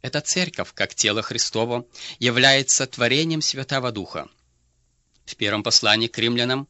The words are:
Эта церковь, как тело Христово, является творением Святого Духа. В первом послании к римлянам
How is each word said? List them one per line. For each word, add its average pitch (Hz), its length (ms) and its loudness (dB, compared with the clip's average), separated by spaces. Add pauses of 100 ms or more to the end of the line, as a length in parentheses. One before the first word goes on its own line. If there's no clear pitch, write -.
Эта 147 200 -4
церковь, - 520 -2
как - 220 -2
тело 107 260 2
Христово, 117 640 -2 (320)
является 135 680 4
творением 151 540 0
Святого 135 500 -4
Духа. 90 380 -10 (960)
В - 100 -14
первом 107 260 -2
послании 110 460 4
к - 100 -8
римлянам 120 520 0